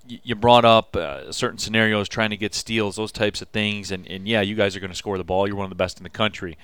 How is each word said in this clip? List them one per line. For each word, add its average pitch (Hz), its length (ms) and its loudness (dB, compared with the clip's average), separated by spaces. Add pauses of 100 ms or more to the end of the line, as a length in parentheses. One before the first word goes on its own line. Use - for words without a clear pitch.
y-, 117 160 -12
you 120 100 -4
brought 117 300 8
up, 113 320 6
uh, 71 340 -6
certain - 280 -4
scenarios, 107 500 0
trying 110 220 -2
to 104 60 -6
get 101 160 -4
steals, 107 440 -2
those 107 160 -4
types 104 280 -2
of 98 100 -12
things. 104 420 -2
And, 92 160 -6
and 95 180 -10
yeah, 110 140 2
you 101 160 -2
guys 101 180 2
are 98 60 -10
gonna 90 160 -10
score 101 200 -4
the 92 60 -4
ball. 92 240 0
You're 101 80 -4
one 98 120 -6
of 95 40 -12
the 92 60 -14
best 92 220 -2
in - 40 -20
the 85 80 -16
country 104 540 -4